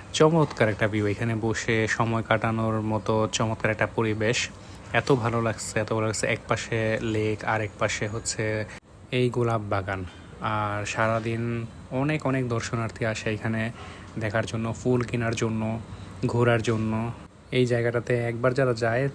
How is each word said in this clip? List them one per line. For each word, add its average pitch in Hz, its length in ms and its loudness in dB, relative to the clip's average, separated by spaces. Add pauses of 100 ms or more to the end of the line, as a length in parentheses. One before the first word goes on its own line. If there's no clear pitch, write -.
(140)
চমৎকার 156 560 6
একটা 107 180 2
ভিউ। 104 180 0
এখানে 113 300 0
বসে 110 520 0
সময় 113 360 0
কাটানোর 110 580 2
মতো 110 500 0
চমৎকার 110 400 0
একটা 104 160 0
পরিবেশ, 110 640 0 (440)
এত 120 180 2
ভালো 117 300 2
লাগছে, 113 380 -2
এত 107 140 -2
ভালো 110 120 2
লাগছে। 110 220 0
এক 113 200 0
পাশে 110 540 0
লেক, 107 420 -2
আর 110 180 0
এক 104 80 -4 (100)
পাশে 110 280 -2
হচ্ছে 107 580 -4 (460)
এই 123 180 4
গোলাপ 117 320 0
বাগান। 98 440 -2 (360)
আর 104 440 -2
সারাদিন 113 800 0 (260)
অনেক, 143 340 0
অনেক 131 240 2
দর্শনার্থী 117 560 -2
আসে 110 280 -2
এখানে 113 380 -2 (480)
দেখার 110 260 0
জন্য, 113 280 -2
ফুল 123 280 2
কেনার 117 340 -2
জন্য, 110 440 0 (460)
ঘোরার 120 360 4
জন্য। 110 500 0 (400)
এই 127 140 4
জায়গাটাতে 120 520 2
একবার 117 360 0
যারা 127 200 4
যায়, 117 420 2